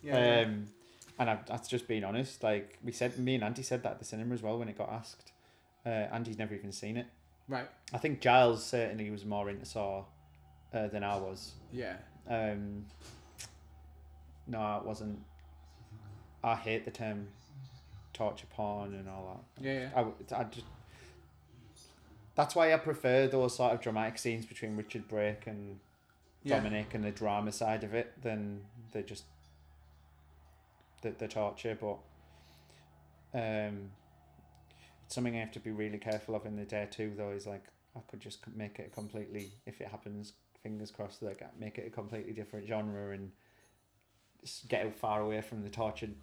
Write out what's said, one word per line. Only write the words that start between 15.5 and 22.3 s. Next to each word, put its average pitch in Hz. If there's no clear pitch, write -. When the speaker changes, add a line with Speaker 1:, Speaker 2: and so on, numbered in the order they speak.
Speaker 2:
I 117
hate 110
the 110
term 104
torture -
porn 104
and 95
all 95
that. 135
Speaker 1:
Yeah, 135
yeah. 131
Speaker 2:
I, 123
w-, 113
I 120
just, 120